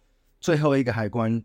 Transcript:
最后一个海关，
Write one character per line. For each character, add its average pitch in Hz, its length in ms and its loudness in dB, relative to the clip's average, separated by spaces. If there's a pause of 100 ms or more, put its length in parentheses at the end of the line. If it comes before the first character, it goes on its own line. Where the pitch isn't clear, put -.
(400)
最 170 160 0
后 147 220 2
一 135 60 2
个 120 100 -2
海 107 160 -4
关， 113 360 -2